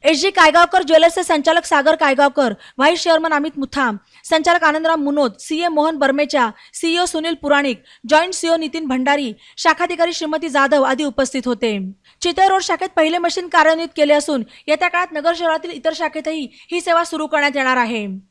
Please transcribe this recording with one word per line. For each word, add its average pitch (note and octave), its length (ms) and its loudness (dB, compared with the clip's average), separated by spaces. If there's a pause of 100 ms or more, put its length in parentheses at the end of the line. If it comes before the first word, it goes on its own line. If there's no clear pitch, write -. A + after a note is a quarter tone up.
एस C#4+ 160 4
जी F#4+ 100 0
कायगावकर F4 520 4
ज्वेलर्सचे D#4+ 400 4
संचालक E4 420 0
सागर D4+ 300 2
कायगावकर, C#4 580 2 (260)
व्हाईस D#4+ 260 2
चेअरमन D#4+ 280 2
अमित D4 260 -2
मुथाम, C4 380 -4 (280)
संचालक E4+ 400 2
आनंदराम D#4+ 400 2
मुनोत, C#4+ 360 -2
सीए E4 280 -4
मोहन D#4 300 0
बर्मेचा, C#4 500 0 (260)
सीईओ E4+ 320 -2
सुनील E4 280 -4
पुराणिक, C#4+ 480 -2 (220)
जॉईंट D#4+ 300 0
सीईओ E4 220 0
नितीन D#4+ 300 -6
भंडारी, C4 460 -2 (260)
शाखाधिकारी E4+ 540 0
श्रीमती D#4 360 -4
जाधव C#4 360 2
आदी C4 200 -2
उपस्थित C4 420 -4
होते. A3+ 320 -2 (440)
चितळ F#4 260 2
रोड F#4+ 140 2
शाखेत F4+ 340 -4
पहिले D#4+ 220 2
मशीन E4+ 300 -4
कार्यान्वित D#4+ 480 2
केले D4 180 4
असून D4 280 0 (240)
येत्या D#4 220 0
काळात F4 240 -2
नगर D#4 220 0
शहरातील E4 360 -4
इतर D#4+ 260 -4
शाखेतही D#4 500 -6 (260)
ही F4 80 -2
सेवा E4+ 240 0
सुरू D#4 220 -6
करण्यात D4 300 -2
येणार C4 200 0
आहे. A3+ 300 -4 (240)